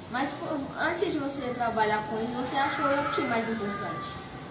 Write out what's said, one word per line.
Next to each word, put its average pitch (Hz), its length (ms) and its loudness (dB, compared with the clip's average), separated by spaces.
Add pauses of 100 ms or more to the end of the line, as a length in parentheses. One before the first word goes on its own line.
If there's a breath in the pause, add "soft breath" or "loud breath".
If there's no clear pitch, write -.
(120)
mas 269 280 0
co-, 320 200 -2 (200)
antes 349 320 2
de 302 80 0
você 277 340 -2
trabalhar 214 560 2
com 220 120 0
isso, 247 120 -2
você 269 220 -2
achou 285 300 2
o 285 300 2
que - 60 4
mais 233 280 2
importante? 202 600 -2 (420)